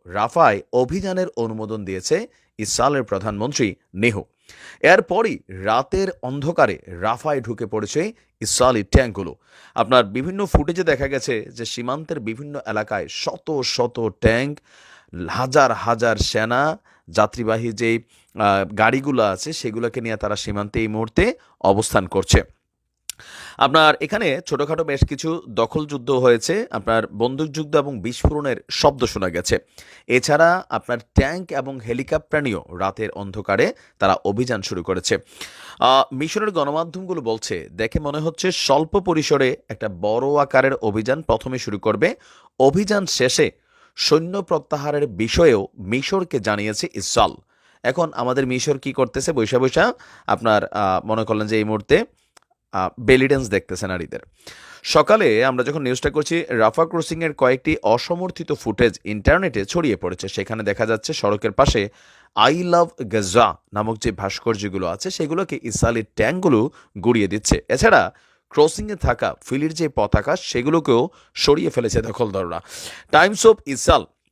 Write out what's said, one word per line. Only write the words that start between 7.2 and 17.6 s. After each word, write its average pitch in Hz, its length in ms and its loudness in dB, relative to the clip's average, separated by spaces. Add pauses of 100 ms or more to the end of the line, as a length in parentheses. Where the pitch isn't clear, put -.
ঢুকে 117 240 -8
পড়েছে 110 480 -4 (280)
ইসরায়েলি 120 420 0
ট্যাঙ্কগুলো। 101 520 -4 (400)
আপনার 117 300 4
বিভিন্ন 151 400 -6
ফুটেজে 170 380 0
দেখা 139 240 0
গেছে 135 340 -4
যে 117 240 -12
সীমান্তের 143 540 -8
বিভিন্ন 131 480 -10
এলাকায় 107 420 -4
শত - 520 -6
শত 120 480 -2 (120)
ট্যাঙ্ক, 123 380 2 (680)
হাজার 127 420 4
হাজার 113 460 0
সেনা, 123 600 0 (300)
যাত্রীবাহী 110 600 0